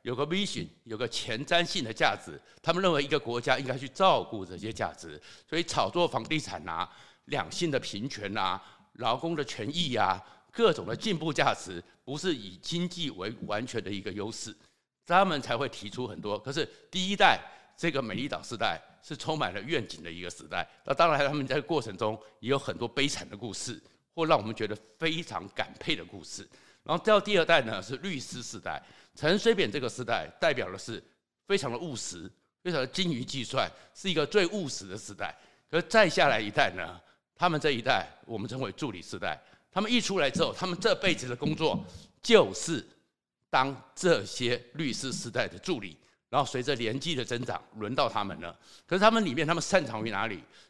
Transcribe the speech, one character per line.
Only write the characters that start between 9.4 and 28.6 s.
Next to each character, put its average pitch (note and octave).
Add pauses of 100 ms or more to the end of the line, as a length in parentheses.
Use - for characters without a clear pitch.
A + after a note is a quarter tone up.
权 A2
益 E3
啊、 F#2+ (300)
各 A3+
种 G2+
的 A2
进 F#3+
步 D#3
价 C3
值， F2+ (220)
不 C#3
是 F3
以 G2+
经 E3+
济 E3+
为 G2
完 G#2
全 A2
的 F#2+
一 G2+
个 G2+
优 G2+
势， - (500)
他 F#3
们 D#3
才 A#2+
会 C3+
提 -
出 B2
很 G2
多。 G#2
可 -
是 D3 (240)
第 F#3
一 G3+
代 F3 (340)
这 E3
个 C3+
美 G#2+
丽 C3
岛 F#2
时 -
代 F#2+ (220)
是 -
充 D#3+
满 B2+
了 G2
愿 B2+
景 -
的 E2+
一 E2+
个 F2+
时 -
代， E2+ (180)
那 -
当 E3
然 C#3+
他 C#3
们 C#3+
在 C3
过 D3
程 G2+
中 G#2+ (200)
也 A2
有 C#3
很 -
多 A#2+
悲 C#3
惨 -
的 G#2+
故 G#2
事， G2 (320)
或 E3
让 D#3
我 G#2+
们 A2
觉 G#2+
得 G2+ (220)
非 D#3+
常 F#2+
感 -
佩 D#3+
的 F2
故 F2
事。 - (360)
然 D#3
后 F3
到 G#3+
第 G3+
二 D#3+
代 D#3+
呢， A2
是 C3+
律 E3+
师 A#2+
时 -
代， E2+ (360)